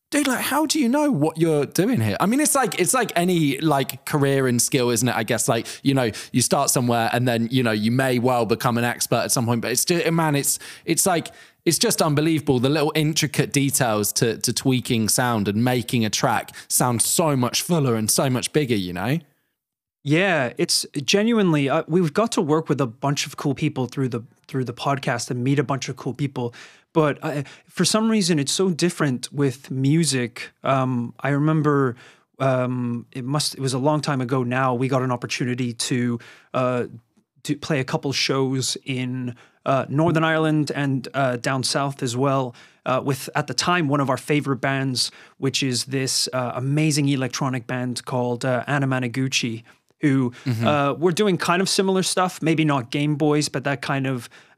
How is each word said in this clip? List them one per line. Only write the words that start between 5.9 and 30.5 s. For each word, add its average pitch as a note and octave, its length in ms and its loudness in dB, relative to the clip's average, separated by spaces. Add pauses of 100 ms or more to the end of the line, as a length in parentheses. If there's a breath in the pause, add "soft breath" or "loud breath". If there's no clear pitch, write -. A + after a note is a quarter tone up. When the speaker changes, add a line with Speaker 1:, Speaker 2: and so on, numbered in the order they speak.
Speaker 1:
know, B2+ 180 2 (220 loud breath)
you B2+ 80 2
start C#3 300 2
somewhere A#2+ 420 2
and B2 160 2
then, A#2 220 2
you B2+ 120 2
know, A#2 100 2
you G#2+ 180 2
may B2+ 280 2
well A#2+ 280 2
become A#2 320 2
an A#2+ 60 2
expert - 400 0
at A2 80 -2
some B2+ 120 0
point, A#2 160 0
but A2+ 100 -4
it's - 140 0
just, E3+ 260 0
man, D#3+ 240 2
it's, - 240 -2 (280 loud breath)
it's - 180 0
like, F3 240 0 (380 loud breath)
it's E3 120 2
just A3+ 220 2
unbelievable. D3+ 580 2
The C3 120 4
little D3+ 240 2
intricate D3+ 580 0
details B2 640 2
to, A#2 240 0
to - 160 -2
tweaking A#2 560 0
sound A#2 360 0
and G#2 160 0
making B2 440 0
a G#2 40 -2
track - 420 0 (160 loud breath)
sound A#2+ 340 2
so D#3 340 2
much - 240 0
fuller C#3+ 340 0
and G#2+ 160 -2
so C#3+ 200 2
much B2 240 -2
bigger, B2 220 2
you F2+ 180 -4
know? A2 240 -2 (840)
Speaker 2:
Yeah, D#3+ 520 2
it's - 300 -2 (180)
genuinely, G3 640 4
uh, D3+ 180 2
we've E3 280 2
got - 180 0
to - 80 0
work D#3 300 0
with C3+ 100 0
a C3+ 60 2
bunch C#3 400 -4
of C#3+ 100 -14
cool C#3+ 180 -2
people C#3 300 -2
through C3 240 -4
the, A#2 140 -4 (240)
through C3 180 -4
the B2 80 -6
podcast C3+ 580 -4
and B2 140 -4
meet C#3 140 2
a C#3 60 0
bunch C3+ 260 -4
of C3 60 -10
cool A#2+ 180 -8
people. B2+ 400 -6 (400 loud breath)
But, D3+ 280 2
uh, C#3 200 -4 (240 loud breath)
for - 180 -2
some A3 260 2
reason, F3+ 280 2
it's C#3 120 -2
so F#3+ 200 0
different D3+ 600 -2
with C#3 400 -2
music. C3+ 800 0 (140)